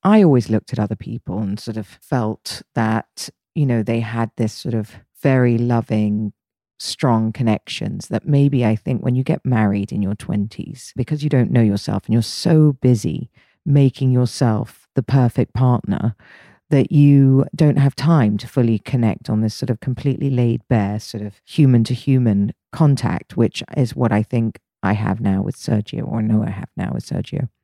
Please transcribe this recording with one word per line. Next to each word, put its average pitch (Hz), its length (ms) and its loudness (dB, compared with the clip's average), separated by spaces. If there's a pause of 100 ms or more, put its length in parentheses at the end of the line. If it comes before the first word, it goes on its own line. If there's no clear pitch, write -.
I 208 180 6
always 139 280 4
looked - 220 -2
at - 80 -6
other 107 160 -2
people - 440 -10
and 104 200 -6
sort 110 160 -10
of 110 120 -10
felt - 720 -6 (140)
that, 110 540 -4 (260)
you 151 100 0
know, 117 180 0
they 117 180 -2
had 113 360 -4
this 110 160 -2
sort - 220 -8
of 107 160 -6 (300)
very 127 360 2
loving, 107 720 -2 (460)
strong 113 560 -2
connections - 720 -4
that - 200 -6
maybe 139 360 2
I 110 140 2
think - 260 -4
when 123 120 0
you 127 80 0
get - 200 -4
married 101 480 0
in 104 100 -4
your 98 140 -4
twenties, - 800 -8
because 139 260 -4
you 151 80 -2
don't 127 220 2
know 120 120 4
yourself 101 420 -2
and - 80 -2
you're 113 80 4
so 151 580 2
busy 117 500 0 (360)
making 139 460 2
yourself 117 840 -2
the 127 80 -2
perfect 127 500 0
partner, 120 640 0 (540)
that 135 220 2
you 139 540 6 (100)
don't 151 240 2
have 139 160 2
time 135 420 2
to 117 100 -8
fully 117 300 0
connect 117 500 -2
on 110 140 -2
this 110 140 -2
sort - 160 -6
of 107 80 -4
completely 135 500 -4
laid 120 400 0
bare, 104 300 0
sort 104 240 -12
of 101 200 -14
human 127 400 4
to 123 120 -2
human 117 580 0 (180)
contact, 135 640 0
which - 280 -2 (120)
is 123 200 -2
what 120 160 0
I 104 100 2
think 113 380 -4 (240)
I 95 100 0
have 101 260 -2
now 98 220 -2
with 98 140 -4
Sergio, - 520 -4
or 113 140 -4
know 107 220 0
I 104 80 -4
have 101 260 -10
now - 160 -6
with - 100 -6
Sergio. - 460 -6 (140)